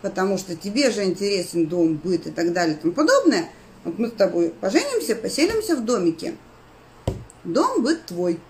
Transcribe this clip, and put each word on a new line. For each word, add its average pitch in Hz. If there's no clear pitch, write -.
Потому 190
что 180
тебе 220
же 202
интересен 185
дом, 165
быт 165
и 156
так 165
далее 170
и 156
тому 170
подобное. 311
Вот 165
мы 226
с -
тобой 170
поженимся, 440
поселимся 359
в 240
домике. 175
Дом, 277
быт 302
твой. 175